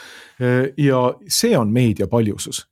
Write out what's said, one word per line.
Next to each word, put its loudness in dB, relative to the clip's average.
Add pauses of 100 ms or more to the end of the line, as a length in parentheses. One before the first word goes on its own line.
(360)
Äh, 0
ja 2 (280)
see 0
on 0
meedia 0
paljusus. -2